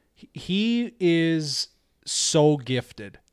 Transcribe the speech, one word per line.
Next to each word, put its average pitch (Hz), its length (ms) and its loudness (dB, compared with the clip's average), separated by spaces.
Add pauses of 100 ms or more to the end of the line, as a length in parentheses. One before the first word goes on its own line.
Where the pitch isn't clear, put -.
(180)
h-, - 140 -20
he 226 640 -2
is 165 720 0 (380)
so 151 520 2
gifted, 117 600 -8 (140)